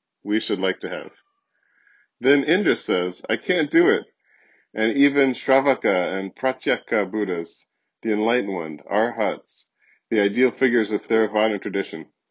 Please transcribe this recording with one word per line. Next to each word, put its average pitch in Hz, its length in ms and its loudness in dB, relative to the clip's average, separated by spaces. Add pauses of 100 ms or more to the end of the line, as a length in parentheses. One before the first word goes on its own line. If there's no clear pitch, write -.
(220)
we 104 180 0
should 104 180 -2
like 95 220 -2
to 92 80 -8
have." 85 240 -10 (1040)
Then 135 260 4
Indra 165 320 2
says, 92 520 -2
"I 113 80 0
can't 160 340 -2
do 165 200 4
it." - 160 0 (680)
And 110 240 0
even 139 380 2
Shravaka 113 840 0
and 95 160 -6
Pratyeka 120 760 -2
Buddhas, 92 560 -6 (360)
the 113 100 -2
enlightened 107 420 0
one, 78 320 -8
arhats, 110 840 -4 (400)
the 110 120 2
ideal 117 320 2
figures 117 400 0
of 101 100 -2
Theravada 107 580 0
tradition, 92 520 -6 (180)